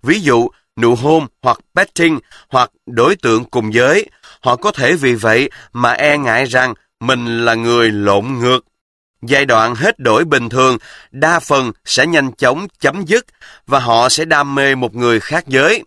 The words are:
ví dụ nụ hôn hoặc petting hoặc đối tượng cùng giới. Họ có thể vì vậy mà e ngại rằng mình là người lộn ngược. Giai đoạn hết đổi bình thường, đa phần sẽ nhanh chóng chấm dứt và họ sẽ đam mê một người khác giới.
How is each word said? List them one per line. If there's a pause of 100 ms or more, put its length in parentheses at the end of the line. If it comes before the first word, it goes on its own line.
ví
dụ (280)
nụ
hôn (160)
hoặc (160)
petting (300)
hoặc (160)
đối
tượng
cùng
giới. (300)
Họ
có
thể
vì
vậy (220)
mà
e
ngại
rằng (260)
mình
là
người
lộn
ngược. (580)
Giai
đoạn
hết
đổi
bình
thường, (320)
đa
phần (120)
sẽ
nhanh
chóng (140)
chấm
dứt (400)
và
họ
sẽ
đam
mê
một
người
khác
giới.